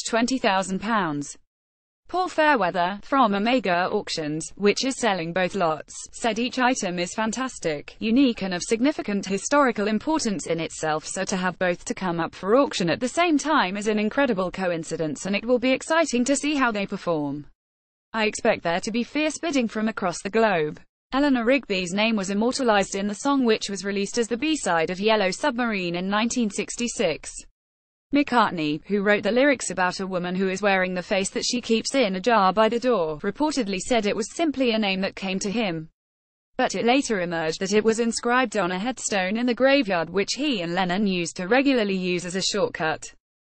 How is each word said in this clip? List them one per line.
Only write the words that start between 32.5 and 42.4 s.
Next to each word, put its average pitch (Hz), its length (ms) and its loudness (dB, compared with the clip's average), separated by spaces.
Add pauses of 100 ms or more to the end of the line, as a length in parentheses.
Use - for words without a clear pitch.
by 214 160 4
the 226 120 0
door, 180 400 0
reportedly 202 580 -2
said 220 300 0
it 202 80 0
was 220 200 -6
simply 269 360 0
a 220 80 0
name 190 220 0
that 190 140 -4
came 196 220 -4
to 196 140 -4
him. 180 360 -4 (680)
But 254 160 0
it 196 120 -2
later 240 360 2
emerged 165 380 -4
that 196 140 -4
it 214 100 4
was 220 160 2
inscribed 240 580 0
on 180 140 0
a 185 80 -4
headstone 208 580 -2
in 240 80 -2
the 247 80 2
graveyard, 214 560 2
which 190 260 -2
he 247 280 -2
and 165 100 -4
Lennon 185 320 0
used 180 320 0
to 185 100 -6
regularly 240 480 4
use 180 300 -2
as 175 100 -6
a 190 60 -2